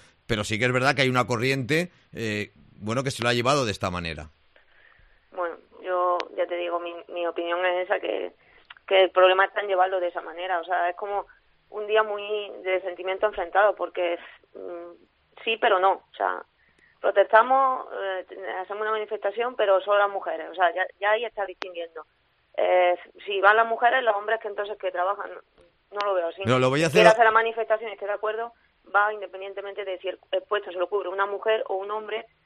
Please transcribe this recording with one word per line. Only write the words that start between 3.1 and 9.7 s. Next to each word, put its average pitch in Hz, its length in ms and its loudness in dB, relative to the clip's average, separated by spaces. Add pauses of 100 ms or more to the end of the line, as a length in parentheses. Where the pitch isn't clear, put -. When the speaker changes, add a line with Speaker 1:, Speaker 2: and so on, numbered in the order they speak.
Speaker 1:
se - 120 -6
lo 120 60 2
ha 120 40 2
llevado 127 320 2
de 107 60 -2
esta 95 200 -2
manera. 80 380 -8 (1040)
Speaker 2:
Bueno, 175 240 -6 (280)
yo 180 340 0 (180)
ya 180 120 0
te 175 100 -6
digo, 175 220 -4
mi, 170 140 -10 (200)
mi 175 140 -4
opinión 170 360 -2
es 180 220 0
esa, 190 140 -2
que, - 340 -6 (540)
que 190 160 6
el 175 80 2
problema 185 340 6
está 202 160 -4
en 202 60 -4
llevarlo 185 320 2